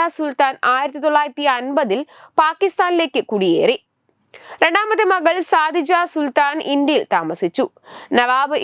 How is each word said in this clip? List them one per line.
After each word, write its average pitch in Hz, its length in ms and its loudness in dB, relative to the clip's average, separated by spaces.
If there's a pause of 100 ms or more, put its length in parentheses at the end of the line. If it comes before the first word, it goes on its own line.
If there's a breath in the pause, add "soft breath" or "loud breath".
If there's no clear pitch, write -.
(160)
സുൽത്താൻ 277 380 -2 (220)
ആയിരത്തി 277 300 -4
തൊള്ളായിരത്തി 294 400 0 (120)
അൻപതിൽ 254 420 -2 (420 loud breath)
പാകിസ്ഥാനിലേക്ക് 330 880 0
കുടിയേറി. 185 460 0 (880 loud breath)
രണ്ടാമത്തെ 415 420 2 (100)
മകൾ 339 200 2 (160)
സാദിജ 320 420 0 (220)
സുൽത്താൻ 294 420 0 (180)
ഇന്ത്യയിൽ 285 300 2 (120)
താമസിച്ചു. 170 480 -2 (540 loud breath)
നവാബ് 262 440 0